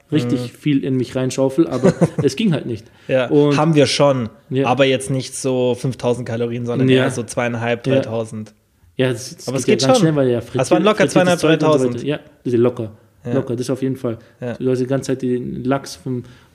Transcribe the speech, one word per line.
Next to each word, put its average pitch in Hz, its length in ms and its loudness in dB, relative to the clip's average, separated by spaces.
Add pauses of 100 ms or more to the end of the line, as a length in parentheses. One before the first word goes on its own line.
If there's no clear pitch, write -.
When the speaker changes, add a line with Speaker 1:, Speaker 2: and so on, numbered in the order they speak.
(120)
Speaker 1:
richtig 123 300 0
Speaker 2:
Mhm. 123 160 -12
Speaker 1:
viel 139 260 0
in 131 140 -2
mich 123 180 -4
reinschaufel, 135 520 0
aber 143 260 2
Speaker 2:
<laughs> - 300 0
Speaker 1:
es - 120 0
ging 220 160 0
halt 143 140 -2
nicht. 123 220 -8 (200)
Speaker 2:
Ja, 127 200 0
Speaker 1:
Und 147 300 4
Speaker 2:
haben 156 180 4
wir 143 100 6
schon, 131 440 2 (200)
Speaker 1:
Ja. 135 160 0
Speaker 2:
aber 127 200 4
jetzt 131 260 0
nicht 131 240 -6
so 127 400 0
fünftausend 123 520 -2
Kalorien, 120 380 -4
sondern 127 240 2
Speaker 1:
Ja. 127 140 6
Speaker 2:
eher 135 80 0
so 127 100 -6
zweieinhalb, 117 640 -4
Speaker 1:
Ja. 131 80 0
Speaker 2:
dreitausend. 113 600 -4 (420)
Speaker 1:
Ja, 127 140 2
das, - 240 -10
das - 120 -20
Speaker 2:
Aber 127 100 -2
es 123 100 -6
Speaker 1:
geht 131 60 4
ja - 20 4
Speaker 2:
geht 117 120 2
Speaker 1:
ganz - 120 6
Speaker 2:
schon. 170 80 4
Speaker 1:
schnell, 156 80 0
weil 135 160 2
ja 120 80 0
Speaker 2:
Es 131 320 -4
waren 175 120 4
locker 208 240 2
Speaker 1:
frittiert-, - 40 -4 (260)
frittiertes - 40 -8
Zeug 156 100 4
und 156 100 2
so 156 60 2
Speaker 2:
zweitausend. 131 300 2
Speaker 1:
weiter. 120 100 -10
Ja, 147 120 -4 (240)
das 123 100 -2
ist 117 60 4
locker. 120 320 0 (320)
Speaker 2:
Ja. 120 120 -6
Speaker 1:
Locker, 127 200 -2
das 120 140 -4
auf 131 140 -4
jeden 131 140 -2
Fall. 117 200 -6 (240)
Speaker 2:
Ja. 120 140 -8
Speaker 1:
Du 127 160 -4
hast 123 80 0
die 127 80 -2
ganze 135 240 -2
Zeit 131 100 -2
den 127 420 -4
Lachs 135 320 -4
vom, 123 280 -8 (320)